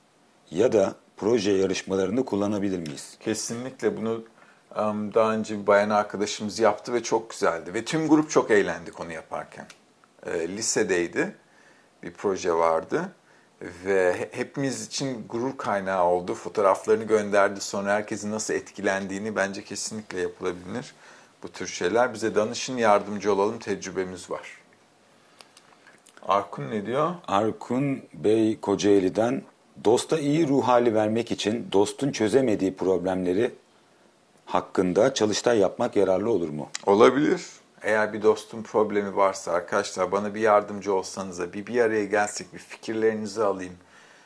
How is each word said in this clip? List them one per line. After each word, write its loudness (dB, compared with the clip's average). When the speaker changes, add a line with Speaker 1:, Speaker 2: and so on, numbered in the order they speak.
Speaker 1:
ya 2
da 2
proje 2
yarışmalarını 0
kullanabilir -2
miyiz? -12
Speaker 2:
Kesinlikle -4
bunu, -4
em, -4
daha 4
önce -4
bir -10
bayan 6
arkadaşımız -2
yaptı 2
ve 0
çok -2
güzeldi. -2
Ve -4
tüm -2
grup 4
çok 2
eğlendik 0
onu -10
yaparken. -12
E, -4
lisedeydi, -2
bir -12
proje -2
vardı. 0
Ve 0
he-, -6
hepimiz -6
için -8
gurur -6
kaynağı -2
oldu. 2
Fotoğraflarını 2
gönderdi. 2
Sonra -2
herkesin -4
nasıl -4
etkilendiğini -4
bence -2
kesinlikle -8
yapılabilir -6
bu -12
tür -10
şeyler. 0
Bize -2
danışın, -2
yardımcı 2
olalım, 0
tecrübemiz -6
var. -10
Arkun -2
ne -4
diyor? -2
Speaker 1:
Arkun -2
Bey 2
Kocaeli'den, 2
"Dosta 4
iyi 2
ruh 2
hali 4
vermek 0
için -2
dostun 2
çözemediği 2
problemleri 0
hakkında 2
çalıştay 2
yapmak 0
yararlı 2
olur 0
mu?" -8
Speaker 2:
Olabilir. 6
Eğer 0
bir -8
dostun 0
problemi 0
varsa, 2
"Arkadaşlar -2
bana -2
bir -6
yardımcı 2
olsanıza, -6
bir, -10
bir 0
araya 2
gelsek, -2
bir -16
fikirlerinizi -4
alayım." -4